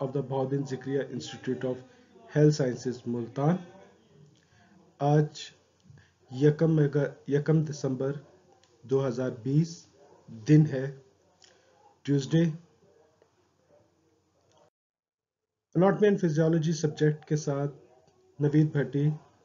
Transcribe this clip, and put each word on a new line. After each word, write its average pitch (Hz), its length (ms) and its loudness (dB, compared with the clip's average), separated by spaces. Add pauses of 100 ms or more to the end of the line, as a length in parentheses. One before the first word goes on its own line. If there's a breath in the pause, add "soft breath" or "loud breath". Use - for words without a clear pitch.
of 131 100 -6
the 143 100 -4
Bahauddin 135 460 -4
Zikriya 135 440 -6
Institute 123 520 -8
of 127 140 -4 (580 soft breath)
Health 151 200 6
Sciences, 123 520 -6
मुल्तान। 120 520 -2 (1400 soft breath)
आज 151 520 0 (800 soft breath)
यकम 151 540 4
अग-, 139 280 -2 (140)
यकम 147 360 2
दिसंबर 139 600 -6 (600)
दो 131 140 0
हज़ार 127 320 -2
बीस 135 560 -2 (440)
दिन 147 340 4
है, 135 380 -6 (1000 soft breath)
ट्यूसडे। 143 480 2 (3250)
Anatomy 196 300 4
and 202 120 2
Physiology 160 540 2
सब्जेक्ट 151 520 -2
के 151 120 -2
साथ 143 300 -2 (720)
नवीद 151 340 4
भट्टी 143 360 0 (340)